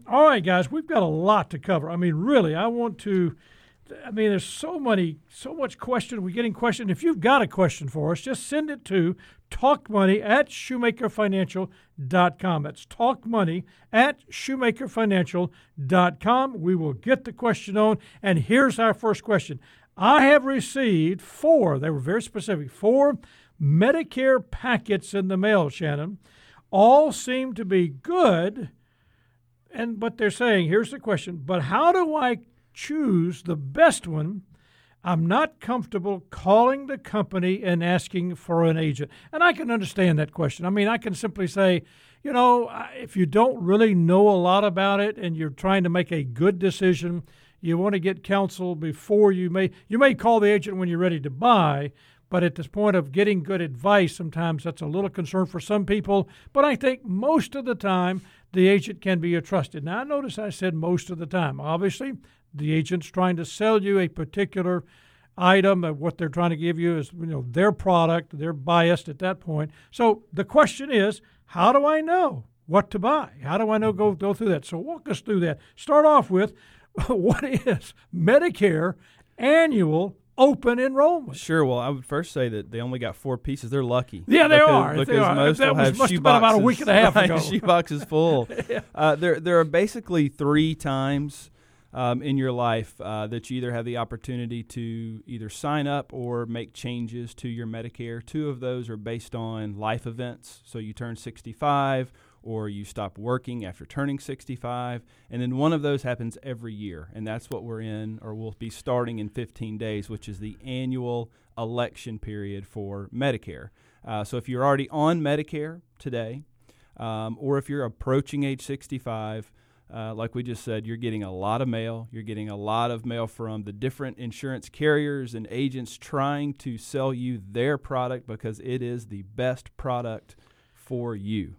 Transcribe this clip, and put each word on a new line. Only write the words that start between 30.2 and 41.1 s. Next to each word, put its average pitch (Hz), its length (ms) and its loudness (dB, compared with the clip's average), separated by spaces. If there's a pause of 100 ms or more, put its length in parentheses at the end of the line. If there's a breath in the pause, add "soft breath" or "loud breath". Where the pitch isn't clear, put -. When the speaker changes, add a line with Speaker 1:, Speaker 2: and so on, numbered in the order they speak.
Speaker 1:
saying, 202 380 2
here's 208 220 2
the 277 80 -14
question, 175 460 -4
"But 175 180 -2
how 247 280 4
do 349 240 2
I 254 220 0 (360)
choose 196 720 -2
the 165 140 -4
best 147 500 2
one? 165 360 -6 (600 soft breath)
I'm 170 220 0
not 269 340 0
comfortable 202 680 -6
calling 240 560 4
the 269 140 -8
company 190 640 -2
and 175 200 0
asking 175 520 -2
for 170 280 0
an 160 140 4
agent." 147 340 -4 (200 loud breath)
And 320 120 0
I 349 80 8
can 240 200 -6
understand 185 480 2
that 151 120 -2
question. 165 340 -4
I 180 40 0
mean, 202 180 2
I 233 120 2
can 214 160 -6